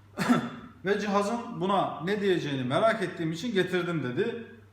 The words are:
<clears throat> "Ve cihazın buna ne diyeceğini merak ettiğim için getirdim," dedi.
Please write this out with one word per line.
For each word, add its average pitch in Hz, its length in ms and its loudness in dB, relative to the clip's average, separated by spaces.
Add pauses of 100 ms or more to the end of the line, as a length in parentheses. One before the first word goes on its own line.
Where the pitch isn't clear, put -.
(180)
<clears throat> - 680 0
"Ve 208 140 2
cihazın 208 400 0 (220)
buna 185 420 2
ne 196 180 0
diyeceğini 147 420 0
merak 190 380 2
ettiğim 165 300 -4
için 214 220 -6
getirdim," 175 500 0
dedi. 175 440 -2 (260)